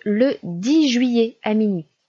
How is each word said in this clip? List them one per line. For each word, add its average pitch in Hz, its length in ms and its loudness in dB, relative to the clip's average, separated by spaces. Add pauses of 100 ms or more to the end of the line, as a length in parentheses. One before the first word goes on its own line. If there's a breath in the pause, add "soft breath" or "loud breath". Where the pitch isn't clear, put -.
le 220 380 0
dix 247 480 0
juillet 240 540 0
à 214 100 -2
minuit. 208 320 0 (240)